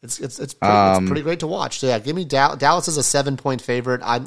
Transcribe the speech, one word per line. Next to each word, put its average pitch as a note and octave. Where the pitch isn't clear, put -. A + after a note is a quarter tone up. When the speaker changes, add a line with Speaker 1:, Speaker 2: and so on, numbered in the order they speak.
Speaker 1:
It's, A#2
it's, -
it's, -
pretty, G#2
it's G2
Speaker 2:
Um, F#2+
Speaker 1:
pretty D3
great E3
to D#3+
watch. E3+
So, C3+
yeah, A#2+
give C3+
me F#3
Dal-, C#3
Dallas D3+
as D#3
a C3
seven-point C3+
favorite. B2
I'm, A#2+